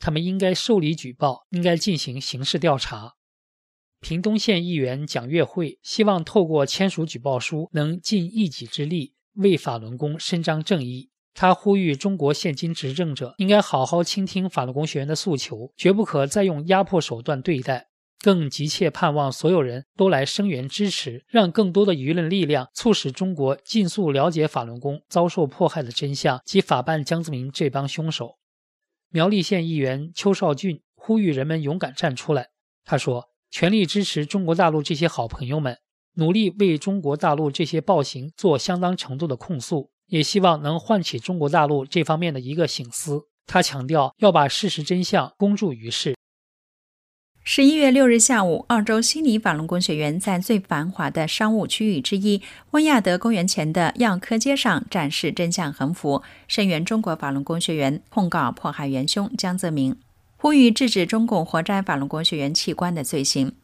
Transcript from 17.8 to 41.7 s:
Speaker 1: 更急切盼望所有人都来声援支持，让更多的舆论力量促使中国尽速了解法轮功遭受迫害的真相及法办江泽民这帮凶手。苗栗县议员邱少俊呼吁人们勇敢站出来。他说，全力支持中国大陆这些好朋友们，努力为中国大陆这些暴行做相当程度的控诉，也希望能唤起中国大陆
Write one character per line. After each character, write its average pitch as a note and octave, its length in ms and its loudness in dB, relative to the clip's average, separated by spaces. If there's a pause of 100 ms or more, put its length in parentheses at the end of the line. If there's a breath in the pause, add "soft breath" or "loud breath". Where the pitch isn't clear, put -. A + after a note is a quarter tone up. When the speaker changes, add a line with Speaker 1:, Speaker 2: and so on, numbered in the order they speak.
Speaker 1:
更 F3+ 280 4
急 C#3+ 200 -4
切 D#3+ 220 0
盼 D#3 240 0
望 C#3 180 0
所 - 180 0
有 F3+ 100 4
人 B2+ 240 -4 (120)
都 G3 120 4
来 C#3 160 2
声 G3+ 220 -2
援 C#3 220 -4
支 G#3 220 -2
持， B2+ 360 -8
让 G#3 240 4
更 F#3+ 220 2
多 G3 120 4
的 G3 100 2
舆 C#3 200 -2
论 E3+ 140 0
力 F#3 160 0
量 C#3+ 300 0
促 - 180 2
使 D3 180 -2
中 F#3 240 -4
国 C#3 300 0
尽 G#3+ 240 2
速 E3 240 0
了 C#3 180 4
解 D#3 160 0
法 C3+ 180 -4
轮 A#2 140 -12
功 C#3+ 300 -6
遭 F3 180 2
受 E3 200 0
迫 D#3+ 200 0
害 D#3 160 -2
的 A#2 80 -8
真 C#3 240 -4
相 C3 300 0
及 - 160 2
法 C3 220 2
办 D#3 200 0
江 E3 200 -2
泽 D#3+ 100 -8
民 C3 180 -6
这 D3 180 0
帮 C#3 200 -4
凶 D#3+ 240 -4
手。 A#2 240 -8 (760)
苗 E3 180 2
栗 G#3 140 2
县 E3+ 240 0
议 E3 100 -2
员 C#3 380 -2
邱 G3+ 180 2
少 F3+ 220 2
俊 D#3+ 280 -4 (120)
呼 - 240 0
吁 F#3+ 140 2
人 C3+ 140 0
们 D#3+ 160 -2
勇 D3 160 -2
敢 C#3 160 -6
站 D3 200 0
出 - 180 -4
来。 C#3+ 160 -2 (360)
他 - 120 0
说， B2 340 -2 (200)
全 E3+ 200 0
力 G#3+ 140 4
支 G3+ 180 0
持 D3+ 220 -2
中 F#3+ 220 -4
国 E3 80 2
大 E3+ 160 4
陆 D#3 120 0
这 D#3+ 120 -4
些 D3+ 120 0
好 B2 220 -4
朋 - 200 -10
友 D3 120 -2
们， B2+ 160 -4 (380)
努 D#3+ 180 2
力 G#3 260 2
为 F#3 200 4
中 G3 220 -4
国 C#3+ 160 -2
大 D3+ 180 2
陆 D3 160 0
这 D#3+ 140 -2
些 D#3+ 160 -2
暴 D#3+ 220 2
行 C3+ 340 -8
做 E3 200 2
相 F3+ 240 -2
当 F3+ 160 0
程 C3 220 -8
度 E3+ 80 -4
的 C3+ 100 -4
控 C#3+ 240 -8
诉， C#3+ 300 -4 (160)
也 D#3+ 160 0
希 G3 180 0
望 E3+ 220 4
能 D3+ 180 -2
唤 G#3 220 0
起 B2+ 180 -6
中 F3+ 180 -4
国 C#3+ 100 0
大 D3+ 180 4
陆 C#3+ 180 0